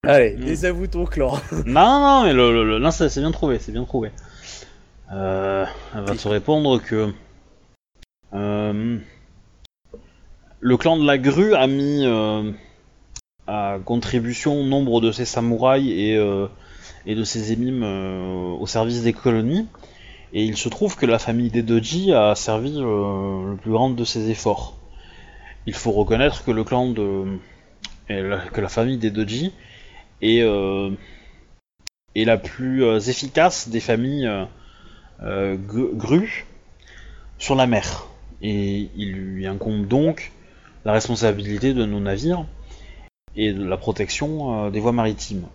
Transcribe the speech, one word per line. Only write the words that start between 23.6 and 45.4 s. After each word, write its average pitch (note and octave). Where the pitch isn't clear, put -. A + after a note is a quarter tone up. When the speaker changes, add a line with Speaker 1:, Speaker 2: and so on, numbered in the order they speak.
Speaker 2:
grand A#2
de A#2+
ses A2+
efforts. -
Il G#2+
faut A#2
reconnaître A2+
que B2
le A2
clan B2+
de, G2
et G2+
la, F#2+
que -
la F#2+
famille B2
des A2
Doji A2
est, A2+
euh, G2
est A2
la A2+
plus, C3
euh, A2
efficace C3+
des A2+
familles, B2+
euh, G2
euh, G2
gru-, G#2+
grues C3+
sur -
la C3
mer. -
Et G2+
il G2
lui F#2+
incombe G2+
donc D3
la G#2+
responsabilité G#2+
de A#2+
nos G#2
navires C#3
et G#2+
de G2
la F#2
protection, A2
euh, G#2
des G#2
voies A#2+
maritimes. G#2+